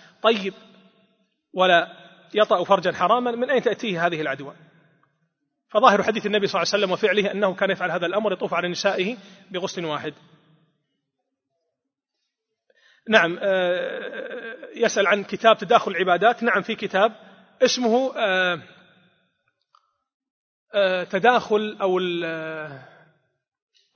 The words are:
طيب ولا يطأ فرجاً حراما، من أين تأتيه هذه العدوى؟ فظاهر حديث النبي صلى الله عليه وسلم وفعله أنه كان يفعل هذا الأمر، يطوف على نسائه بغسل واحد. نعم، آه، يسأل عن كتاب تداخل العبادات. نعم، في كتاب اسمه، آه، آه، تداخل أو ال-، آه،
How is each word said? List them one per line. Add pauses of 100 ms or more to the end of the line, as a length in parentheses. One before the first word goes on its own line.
(220)
طيب (1000)
ولا (420)
يطأ
فرجاً
حراما،
من
أين
تأتيه
هذه
العدوى؟ (1120)
فظاهر
حديث
النبي
صلى
الله
عليه
وسلم
وفعله
أنه
كان
يفعل
هذا
الأمر،
يطوف
على
نسائه (340)
بغسل
واحد. (3000)
نعم،
آه، (200)
يسأل
عن
كتاب
تداخل
العبادات.
نعم،
في
كتاب (500)
اسمه،
آه، (2250)
آه،
تداخل
أو
ال-،
آه، (1080)